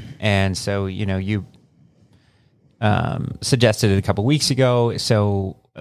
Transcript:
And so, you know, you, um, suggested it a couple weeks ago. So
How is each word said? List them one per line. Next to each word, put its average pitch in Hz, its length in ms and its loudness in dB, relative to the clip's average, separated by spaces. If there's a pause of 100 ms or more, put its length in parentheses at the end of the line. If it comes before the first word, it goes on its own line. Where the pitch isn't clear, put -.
(200)
And 98 380 0
so, 101 300 -4
you 95 180 -6
know, 95 120 -2
you, 95 280 -2 (1400)
um, - 600 -2
suggested 113 500 2
it 98 60 4
a 98 40 2
couple 113 240 0
weeks 147 260 2
ago. 123 460 2
So 101 600 0 (240)